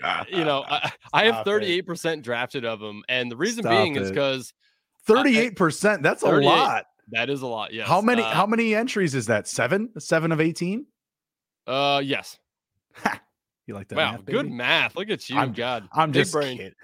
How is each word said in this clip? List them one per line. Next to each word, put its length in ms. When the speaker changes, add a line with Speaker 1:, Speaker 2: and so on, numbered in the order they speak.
Speaker 1:
you 160
know, 220
I, 240
I 120
have 100
Speaker 2:
Stop 120
it. 20
Speaker 1:
thirty-eight 360
percent 380
drafted 400
of 180
him, 280
and 200
the 80
reason 260
Speaker 2:
Stop 100
Speaker 1:
being 240
is 140
Speaker 2:
it. 40
Speaker 1:
'cause, 380
uh, 40
Speaker 2:
Thirty-eight 440
percent? 460
That's 200
a 40
Speaker 1:
thirty-eight. 220
Speaker 2:
lot. 360
Speaker 1:
That 180
is 120
a 60
lot, 260
yes. 120
Speaker 2:
How 140
many, 220
Speaker 1:
Uh, 80
Speaker 2:
how 160
many 280
entries 400
is 120
that? 240
Seven? 400
Seven 320
of 80
eighteen? 460
Speaker 1:
Uh, 360
yes. 360
Speaker 2:
Ha! 240
You 100
like 140
that 80
Speaker 1:
Wow, 160
Speaker 2:
math, 120
Speaker 1:
good 180
Speaker 2:
baby? 120
Speaker 1:
math. 400
Look 140
at 200
you, 80
Speaker 2:
I'm, 160
Speaker 1:
God. 400
Speaker 2:
I'm 180
Speaker 1:
Big 120
Speaker 2:
just 100
Speaker 1:
brain. 240
Speaker 2:
kidding. 160